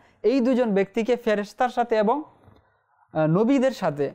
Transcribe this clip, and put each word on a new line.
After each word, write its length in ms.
এই 160
দুজন 320
ব্যক্তিকে 440
ফেরেশতার 540
সাথে 260
এবং, 280
আহ, 120
নবীদের 460
সাথে। 440